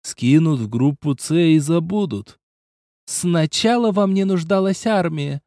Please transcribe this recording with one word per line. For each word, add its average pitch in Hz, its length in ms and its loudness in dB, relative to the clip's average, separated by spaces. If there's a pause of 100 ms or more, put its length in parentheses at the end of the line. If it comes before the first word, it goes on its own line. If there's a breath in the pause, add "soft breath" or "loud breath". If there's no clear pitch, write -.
Скинут 147 580 2
в 107 80 -6
группу 139 500 -2
С - 160 -6
и 165 240 4
забудут". 165 800 -4 (680)
"Сначала 208 880 0
во 202 140 2
мне 196 180 0
нуждалась 190 640 0
армия 160 600 -2